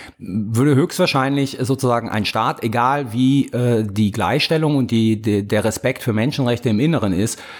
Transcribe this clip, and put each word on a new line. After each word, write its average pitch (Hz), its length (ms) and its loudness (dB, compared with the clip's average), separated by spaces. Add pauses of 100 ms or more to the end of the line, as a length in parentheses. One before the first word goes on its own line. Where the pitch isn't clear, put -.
(180)
würde 113 580 0
höchstwahrscheinlich 139 840 0
sozusagen 120 480 0
ein 104 160 -2
Staat, 113 380 -2
egal 123 500 0
wie, 131 360 2
äh, 120 360 0
die 104 280 0
Gleichstellung 147 640 0
und 127 160 0
die, 110 280 2
de-, 104 220 0
der 104 220 0
Respekt 127 400 -2
für 120 80 0
Menschenrechte 120 560 0
im 107 100 2
Inneren 120 340 2
ist, 101 300 -2 (180)